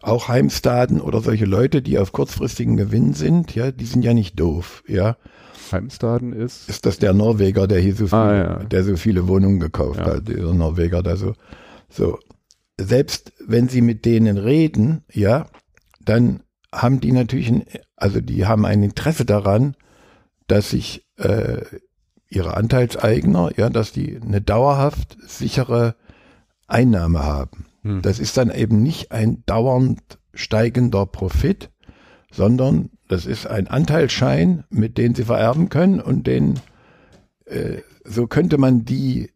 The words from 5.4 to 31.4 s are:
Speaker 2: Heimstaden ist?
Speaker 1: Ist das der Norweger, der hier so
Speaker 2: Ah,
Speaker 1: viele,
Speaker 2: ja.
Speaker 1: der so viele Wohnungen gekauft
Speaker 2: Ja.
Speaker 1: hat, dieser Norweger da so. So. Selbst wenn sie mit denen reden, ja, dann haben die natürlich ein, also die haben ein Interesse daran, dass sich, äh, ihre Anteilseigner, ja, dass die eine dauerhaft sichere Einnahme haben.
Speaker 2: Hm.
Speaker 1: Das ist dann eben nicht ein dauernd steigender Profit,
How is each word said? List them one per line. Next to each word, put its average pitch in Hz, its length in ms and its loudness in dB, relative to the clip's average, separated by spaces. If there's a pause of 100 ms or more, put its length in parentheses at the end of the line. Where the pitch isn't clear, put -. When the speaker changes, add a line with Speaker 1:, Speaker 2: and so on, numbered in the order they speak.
Speaker 2:
Heimstaden 117 640 -4
ist? - 360 -10
Speaker 1:
Ist - 160 -6
das 98 140 0
der 98 140 2
Norweger, 98 540 2
der 98 120 2
hier 98 160 2
so 107 100 -2
Speaker 2:
Ah, 104 240 2
Speaker 1:
viele, 101 140 2
Speaker 2:
ja. 85 200 -4
Speaker 1:
der 95 200 0
so 98 140 0
viele 90 300 0
Wohnungen 98 320 4
gekauft 80 400 -2
Speaker 2:
Ja. 85 60 -2 (100)
Speaker 1:
hat, - 120 -6
dieser 85 260 -4
Norweger 87 500 0
da 90 120 -2
so. 98 180 -4 (560)
So. - 300 -2 (600)
Selbst 120 540 -2 (120)
wenn 120 220 2
sie 127 140 2
mit 117 240 2
denen 113 320 4
reden, 151 720 2
ja, 107 360 0 (560)
dann 120 380 2 (320)
haben 127 260 0
die 139 120 -2
natürlich 127 380 0
ein, - 160 0 (300)
also - 260 -2
die - 240 -2
haben 107 200 2
ein 101 180 2
Interesse 123 420 -2
daran, 104 500 0 (720)
dass 104 240 2
sich, - 340 -6 (120)
äh, 107 440 -2 (680)
ihre 85 280 -4
Anteilseigner, 120 1000 0
ja, 113 140 2
dass 110 200 -2
die - 300 -8
eine 107 200 -2
dauerhaft 139 840 0
sichere 120 720 -2 (720)
Einnahme 85 560 2
haben. 71 420 -6 (160)
Speaker 2:
Hm. 101 200 -6
Speaker 1:
Das 98 180 0
ist - 180 -4
dann 120 140 2
eben 110 320 2
nicht - 280 -4
ein 110 340 -2
dauernd 127 560 0 (320)
steigender 113 720 0
Profit, - 640 -2 (640)